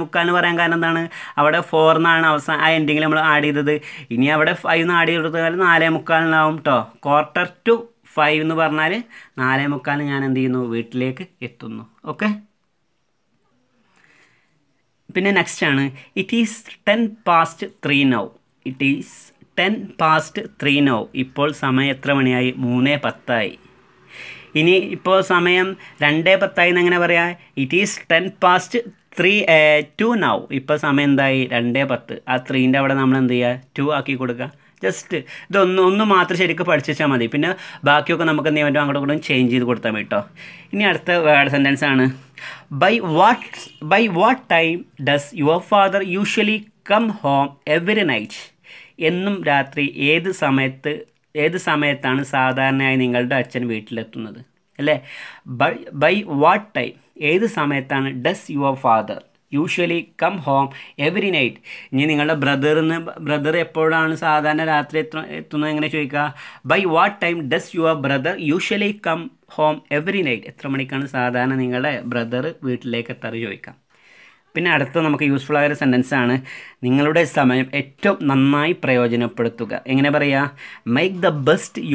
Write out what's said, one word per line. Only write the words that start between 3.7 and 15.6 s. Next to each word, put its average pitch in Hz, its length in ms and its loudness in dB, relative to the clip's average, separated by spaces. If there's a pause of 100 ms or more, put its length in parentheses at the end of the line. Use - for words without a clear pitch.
ഇനി 131 220 2
അവിടെ 160 260 2
ഫൈവ് 165 220 0
എന്ന് 175 160 4
ആഡ് 165 100 4
ചെയ്ത് 165 120 0
കൊടുത്താൽ 165 340 -2 (100)
നാലേ 165 300 6
മുക്കാലിനാവും 160 600 2 (100)
ട്ടോ. 131 120 4 (280)
Quarter 151 400 0 (200)
to 233 80 6 (420)
five 156 280 4
എന്ന് 165 180 -2
പറഞ്ഞാൽ 156 320 0 (480)
നാലേ 135 320 0
മുക്കാലിന് 143 380 -4
ഞാൻ 139 160 -2
എന്ത് 131 120 0
ചെയ്യുന്നു? 131 220 0 (140)
വീട്ടിലേക്ക് 127 500 -6 (220)
എത്തുന്നു. 113 360 -16 (280)
ഓക്കെ, 208 160 -4 (2750)
പിന്നെ 196 240 0
നെക്സ്റ്റ് - 300 -2